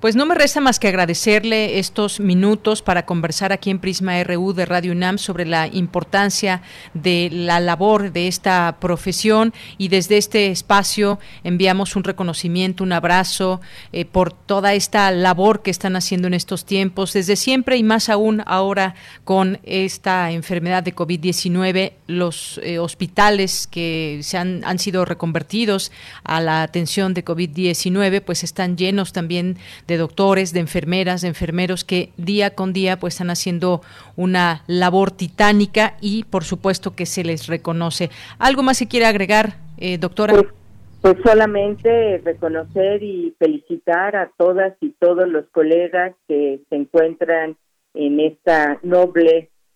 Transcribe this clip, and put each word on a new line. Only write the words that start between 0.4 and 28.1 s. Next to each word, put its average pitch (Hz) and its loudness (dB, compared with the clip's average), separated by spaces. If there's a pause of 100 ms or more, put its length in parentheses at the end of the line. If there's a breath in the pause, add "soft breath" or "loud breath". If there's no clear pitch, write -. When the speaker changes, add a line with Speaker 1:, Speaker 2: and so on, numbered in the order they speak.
Speaker 1:
más 262 2
que 208 0
agradecerle 202 0
estos 202 -4
minutos 202 2
para 175 0
conversar 170 -2
aquí 196 -4
en 190 -2
Prisma 180 -2
R 180 -2
U 180 -2
de 180 -2
Radio 180 -2
unam 180 -2
sobre 175 -6
la 160 0
importancia 185 -2 (320 loud breath)
de 175 0
la 170 0
labor 190 2
de 175 -2
esta 180 0
profesión, 214 0 (240 loud breath)
y 190 -4
desde 185 2
este 208 2
espacio 202 0 (280 loud breath)
enviamos 185 0
un 190 -2
reconocimiento, 185 -4
un 185 -2
abrazo, 180 0 (320 loud breath)
eh, 170 -4
por 175 0
toda 202 0
esta 202 2
labor 185 4
que 190 -2
están 185 -2
haciendo 180 -2
en 180 0
estos 175 -4
tiempos, 190 -2
desde 190 0
siempre 262 0
y 233 2
más 220 2
aún 214 2
ahora 190 0 (280 loud breath)
con 190 0
esta 185 -2
enfermedad 170 -2
de 180 -4
covid 170 -4
diecinueve, 180 0 (140)
los, 175 -4
eh, 170 -6
hospitales 190 0
que 160 -6
se 185 -6
han, 180 -4
han 185 -4
sido 180 -2
reconvertidos 175 -4 (320 loud breath)
a 160 -2
la 160 0
atención 175 -2
de 175 -4
covid 170 -4
diecinueve, 185 0